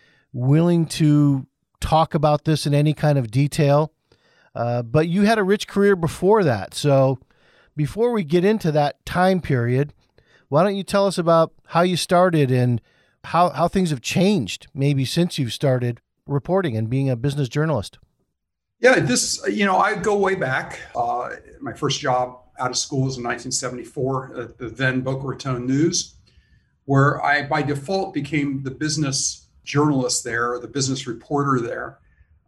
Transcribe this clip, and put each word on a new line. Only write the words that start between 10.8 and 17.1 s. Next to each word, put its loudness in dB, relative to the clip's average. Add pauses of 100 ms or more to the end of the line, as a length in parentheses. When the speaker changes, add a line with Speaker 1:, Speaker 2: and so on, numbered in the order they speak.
Speaker 1:
tell 0
us 0
about 4 (140)
how 2
you 2
started 4
and 2 (440)
how, 2
how 0
things 0
have -4
changed 0
maybe 0
since -2
you've -4
started -2 (240)
reporting -2
and -4
being 0
a 0